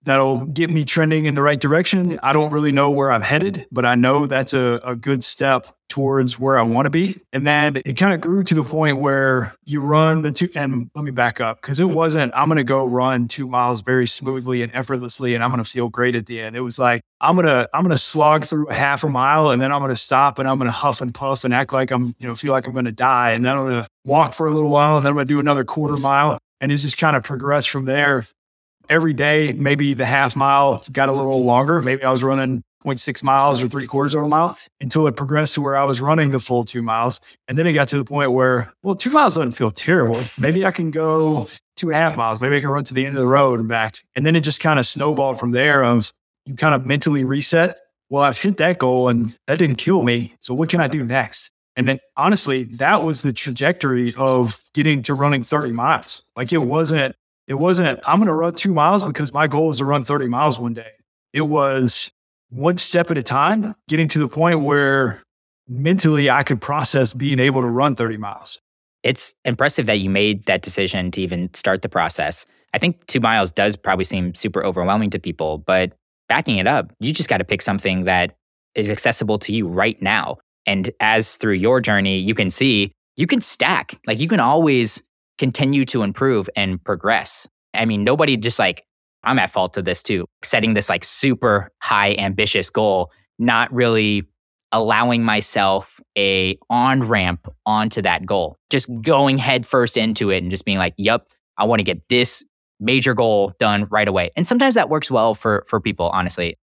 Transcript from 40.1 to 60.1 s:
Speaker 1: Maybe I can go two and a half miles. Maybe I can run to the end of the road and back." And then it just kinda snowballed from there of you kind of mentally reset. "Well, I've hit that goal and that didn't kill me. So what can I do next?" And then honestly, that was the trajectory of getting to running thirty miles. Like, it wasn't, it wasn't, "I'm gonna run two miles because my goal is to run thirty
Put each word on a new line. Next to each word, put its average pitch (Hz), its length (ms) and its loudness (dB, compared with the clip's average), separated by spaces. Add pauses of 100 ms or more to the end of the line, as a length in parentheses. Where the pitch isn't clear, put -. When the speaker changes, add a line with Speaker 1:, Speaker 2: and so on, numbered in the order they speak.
Speaker 1:
Maybe 160 280 0
I 185 60 0
can 165 180 -4
go 156 600 0 (260)
two 170 140 -4
and 151 80 0
a - 20 2
half 156 160 0
miles. 113 240 -2
Maybe 139 160 0
I 139 60 0
can 143 80 -4
run 139 160 -2
to - 80 -12
the 131 120 -2
end 139 120 -6
of 131 40 0
the 123 60 2
road 131 320 4
and 113 80 -2
back." 110 300 -4 (180)
And 131 100 -2
then 160 80 4
it 165 120 4
just 151 160 -2
kinda 151 240 4
snowballed 139 520 -2
from 123 140 -2
there 135 320 4
of 120 300 2 (320)
you 139 100 -10
kind 151 180 2
of 131 120 0
mentally 143 400 0
reset. 165 520 0 (320)
"Well, 139 140 0
I've 135 140 0
hit 196 200 0
that 170 200 2
goal 127 320 2
and 117 280 0 (100)
that 151 120 -2
didn't 147 160 2
kill 175 260 2
me. 120 380 0
So - 140 -8
what 156 160 -2
can 175 100 0
I 147 80 2
do 143 160 -2
next?" 117 480 -4 (240)
And 127 100 0
then 135 140 0 (160)
honestly, 143 480 0 (140)
that 156 260 2
was 156 180 -2
the 139 120 -2
trajectory 131 840 -2
of 127 400 2 (160)
getting 147 300 2
to 147 100 -2
running 139 300 0
thirty 143 300 -2
miles. 123 500 -2 (140)
Like, 127 160 -2
it 160 80 2
wasn't, 143 520 0 (320)
it 135 100 -6
wasn't, 170 520 0
"I'm 165 120 4
gonna 202 140 2
run 170 220 -2
two 196 180 0
miles 175 300 4
because 143 300 -4
my 151 140 2
goal 156 220 2
is 123 100 -4
to 139 60 -2
run 139 200 0
thirty 143 220 -2